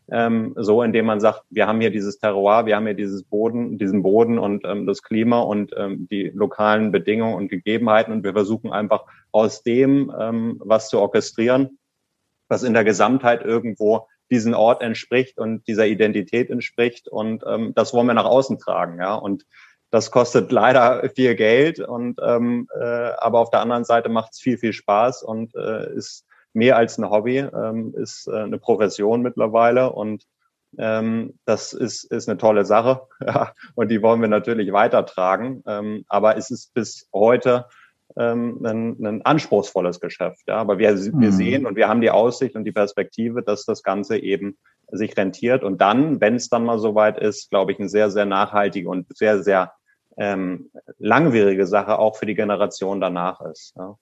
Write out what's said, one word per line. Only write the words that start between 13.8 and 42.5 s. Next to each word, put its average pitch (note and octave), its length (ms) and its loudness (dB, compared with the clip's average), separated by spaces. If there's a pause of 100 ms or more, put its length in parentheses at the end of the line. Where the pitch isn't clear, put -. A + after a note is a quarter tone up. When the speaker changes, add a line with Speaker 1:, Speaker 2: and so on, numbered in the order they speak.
Speaker 1:
diesen A#2 240 2
Ort A2+ 300 4
entspricht A#2+ 560 -2
und A2 280 -6
dieser A2 200 2
Identität G#2+ 640 0
entspricht A#2 560 -4
und, A2 400 -6
ähm, A2 260 -4
das A2 220 0
wollen A#2+ 100 4
wir A#2+ 80 2
nach G#2+ 120 2
außen B2 340 2
tragen, F2 400 -4
ja, F#2+ 160 -4
und G2 280 -6 (460)
das A2+ 220 0
kostet A#2+ 400 2
leider B2 640 4
viel B2+ 200 2
Geld B2 440 2
und, A#2+ 420 -8
ähm, A#2+ 460 0 (120)
äh, - 40 -6 (340)
aber A#2 220 2
auf A#2 100 2
der G#2+ 120 2
anderen A#2+ 240 -2
Seite A#2 240 2
macht's A2+ 300 -4
viel, A#2+ 200 0
viel G#2+ 140 -2
Spaß A2 500 0
und, A2+ 320 -10
äh, G#2+ 400 -6
ist - 300 -12 (280)
mehr A#2+ 240 4
als A#2 200 2
ein G#2+ 120 -4
Hobby, G#2+ 280 0
ähm, A2+ 580 -6
ist, - 320 -10
äh, - 80 -6
eine G#2+ 220 -6
Profession G#2+ 640 0
mittlerweile A#2 720 2
und, G#2+ 320 -8 (540)
ähm, A2+ 560 -2 (120)
das - 280 -2
ist, - 320 -6
ist A#2 220 -6
eine G#2 100 -2
tolle G#2 280 4
Sache, A#2 360 2 (180)
<laughs> B2+ 60 -10
ja, A#2 280 -2 (220)
und A2 140 -2
die A2 120 0
wollen A2+ 200 4
wir A2 60 2
natürlich G#2 460 0
weitertragen, G#2+ 920 0
ähm, G#2+ 420 -8
aber G#2+ 280 2
es A2 140 -8
ist - 220 -14
bis - 400 -6
heute, B2 520 2 (520)
ähm, A#2 480 -4
ein, A2+ 400 -4
ein G#2 180 -6
anspruchsvolles G2 760 0
Geschäft, - 480 -8
ja, G2+ 100 -2
aber G#2 200 0
wir, G#2 180 4
wir G2 180 -4
Speaker 2:
Mhm. A#2 180 4
Speaker 1:
sehen A#2 340 2
und G2+ 100 -6
wir G#2 120 4
haben A2+ 140 2
die A2+ 100 4
Aussicht A#2+ 440 2